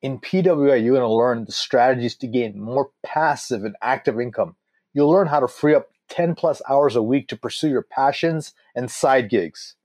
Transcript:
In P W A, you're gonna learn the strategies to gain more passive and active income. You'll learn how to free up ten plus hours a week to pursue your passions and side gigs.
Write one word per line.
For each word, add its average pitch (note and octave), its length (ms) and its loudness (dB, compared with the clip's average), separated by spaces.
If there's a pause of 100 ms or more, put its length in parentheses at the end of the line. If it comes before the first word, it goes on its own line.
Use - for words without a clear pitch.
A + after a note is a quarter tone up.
In C3+ 180 -6
P - 220 -2
W D3+ 320 4
A, - 20 6
you're A#2+ 200 4
gonna B2+ 120 2
learn A2+ 380 2
the - 80 -14
strategies B2 640 0
to C3 100 -10
gain A2+ 320 -4
more B2+ 300 -4 (160)
passive C#3+ 580 -2
and G#2+ 180 -8
active A2+ 380 -2
income. A#2 380 -4 (360)
You'll D3 180 4
learn F#3 160 4
how D3 120 2
to B2+ 80 0
free D3+ 260 0
up C#3+ 160 2 (200)
ten E3+ 260 -2
plus D#3 320 -2
hours C#3 300 2
a A#2 40 2
week B2+ 280 -2
to A2 80 -10
pursue - 320 -4
your B2+ 140 0
passions D3+ 680 -2 (220)
and B2 160 -6
side C3 380 0
gigs. G2 560 -4